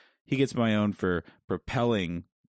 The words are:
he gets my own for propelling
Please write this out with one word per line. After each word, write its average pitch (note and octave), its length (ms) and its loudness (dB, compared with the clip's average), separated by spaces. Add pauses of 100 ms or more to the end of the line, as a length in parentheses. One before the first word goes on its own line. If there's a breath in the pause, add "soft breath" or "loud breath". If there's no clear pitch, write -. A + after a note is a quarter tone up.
(260 loud breath)
he C3+ 100 -2
gets C3 180 0
my A2+ 220 2
own G#2 180 2
for F2 300 -2 (240 loud breath)
propelling F#2+ 800 -2 (260)